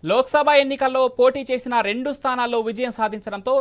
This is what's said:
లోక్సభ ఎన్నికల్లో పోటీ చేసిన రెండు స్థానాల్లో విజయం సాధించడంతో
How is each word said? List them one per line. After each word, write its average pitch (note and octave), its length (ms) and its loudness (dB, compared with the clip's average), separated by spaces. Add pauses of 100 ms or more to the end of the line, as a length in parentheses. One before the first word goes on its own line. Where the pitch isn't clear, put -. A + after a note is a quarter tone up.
లోక్సభ C4 460 2
ఎన్నికల్లో C4+ 580 2
పోటీ B3+ 340 2
చేసిన B3 380 -4
రెండు A#3 320 -2
స్థానాల్లో B3 480 -2
విజయం A3+ 320 -4
సాధించడంతో G#3+ 680 -4